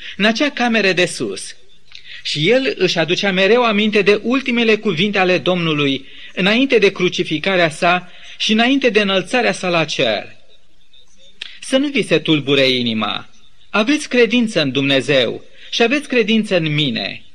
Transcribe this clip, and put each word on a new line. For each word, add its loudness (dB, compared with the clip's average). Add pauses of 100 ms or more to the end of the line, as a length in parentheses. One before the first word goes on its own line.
(180)
în 2
acea 2
cameră 0
de 2
sus. -6 (680)
Și 0
el 2
își 0
aducea 0
mereu 4
aminte 2
de 4
ultimele 0
cuvinte 0
ale 4
Domnului, 0 (280)
înainte 2
de 4
crucificarea 0
sa 0 (260)
și -2
înainte 4
de 2
înălțarea 0
sa -4
la 0
cer. -2 (1200)
"Să 0
nu 0
vi -2
se 2
tulbure 2
inima. -2 (400)
Aveți 0
credință 2
în 0
Dumnezeu 0 (260)
și 0
aveți 0
credință 2
în -2
mine. -2 (100)